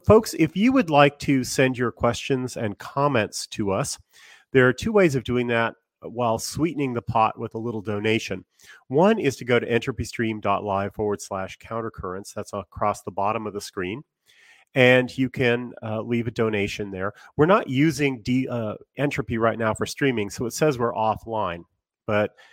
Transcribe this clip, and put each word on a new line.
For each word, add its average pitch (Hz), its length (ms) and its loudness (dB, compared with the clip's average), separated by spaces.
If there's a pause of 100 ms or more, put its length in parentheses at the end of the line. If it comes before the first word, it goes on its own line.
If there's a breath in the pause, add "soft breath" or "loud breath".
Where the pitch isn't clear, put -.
folks, 214 300 6
if 156 200 0
you 214 160 2
would 247 180 2
like 143 300 6
to 135 240 2
send 127 340 2
your 120 140 -2
questions 127 640 -2
and 107 220 -4
comments 135 680 -2
to 101 240 -4
us, - 280 -4 (540 loud breath)
there 127 160 8
are 127 40 4
two 220 200 -4
ways 180 220 4
of 120 100 -4
doing 123 220 0
that 117 260 2 (280)
while 113 380 -2
sweetening 143 540 -4
the 117 80 -4
pot - 360 0
with 117 180 -10
a - 20 -8
little 110 240 -6
donation. 104 640 -2 (420 loud breath)
One 190 320 4
is 131 160 0
to - 80 -14
go 120 160 2
to 110 80 -2
entropystream 113 720 -2
dot 98 240 0
live 101 320 -2
forward 104 260 -2
slash 95 360 -8
countercurrents. 101 760 -10
That's - 200 -10
across 104 480 -4
the 104 100 -12
bottom 104 340 -2
of 104 60 -6
the 101 80 -8
screen. 101 440 -6 (720 soft breath)
And 127 420 6
you 131 120 0
can, 120 440 -2 (100)
uh, 110 160 -6
leave 117 260 -2
a 117 60 -6
donation 104 600 -2
there. 95 200 -6 (240 loud breath)
We're 151 120 4
not 180 200 4
using 135 540 0
D, 127 260 0
uh, 117 280 -4 (220)
Entropy 131 400 -2
right 110 220 2
now 110 140 0
for 107 120 -4
streaming, 113 440 -2
so - 160 -8
it 113 80 -6
says 151 260 0
we're 117 140 0
offline, 104 720 -4 (440)
but 104 260 2 (200 soft breath)